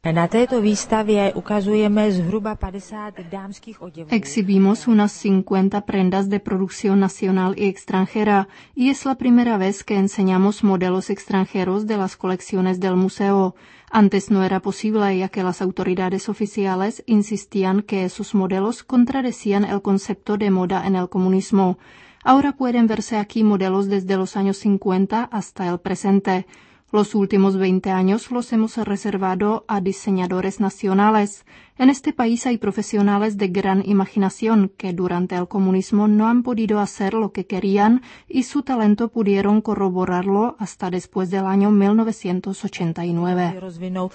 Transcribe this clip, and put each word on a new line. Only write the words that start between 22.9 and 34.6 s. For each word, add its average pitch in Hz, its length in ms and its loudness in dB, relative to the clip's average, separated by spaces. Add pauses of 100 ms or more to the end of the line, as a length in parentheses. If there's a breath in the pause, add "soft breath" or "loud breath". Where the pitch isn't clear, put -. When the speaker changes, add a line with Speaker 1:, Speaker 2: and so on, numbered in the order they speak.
Speaker 2:
aquí 208 260 -2
modelos 196 460 2
desde 190 260 0
los 190 220 -2
años 196 200 0
cincuenta 196 720 0
hasta 190 380 -6
el 180 120 -2
presente. 196 680 0 (440 soft breath)
Los 208 220 2
últimos 196 420 2
veinte 190 360 0
años 190 400 0
los 240 200 -4
hemos 220 260 0
reservado 202 880 -2
a 208 120 -2
diseñadores 190 800 -2
nacionales. 208 840 2 (320 soft breath)
En 262 140 0
este 285 220 -6
país 233 340 -2
hay 226 100 -2
profesionales 202 800 -2
de 196 100 -2
gran 190 380 0
imaginación 196 880 0